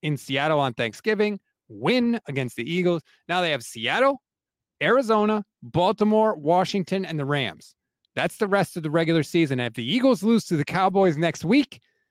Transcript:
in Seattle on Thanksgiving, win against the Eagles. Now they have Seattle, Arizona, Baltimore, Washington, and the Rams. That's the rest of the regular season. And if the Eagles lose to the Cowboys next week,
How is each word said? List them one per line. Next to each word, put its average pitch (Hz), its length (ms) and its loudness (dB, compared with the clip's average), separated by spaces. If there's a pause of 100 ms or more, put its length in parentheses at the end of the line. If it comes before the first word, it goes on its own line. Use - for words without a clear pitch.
in 151 160 -4
Seattle 143 420 -2
on 135 140 0
Thanksgiving, 208 640 -2 (280)
win 233 600 -2
against 131 280 -6
the 120 140 -8
Eagles. 175 340 -2 (260)
Now 180 120 -2
they 170 100 -2
have 131 120 -4
Seattle, 208 600 -2 (580)
Arizona, 214 640 2 (160)
Baltimore, 214 760 2
Washington, 180 680 0
and 156 140 -6
the 139 60 -4
Rams. 135 500 -4 (400)
That's 156 220 -2
the 214 100 -2
rest 196 300 0
of 165 60 -8
the 156 80 -4
regular 165 320 2
season. 139 360 0
And 123 80 -2
if 113 80 -8
the 117 100 -6
Eagles 233 380 2
lose 226 220 2
to 170 120 -2
the 147 80 0
Cowboys 185 520 2
next 160 280 -2
week, 254 360 0 (300)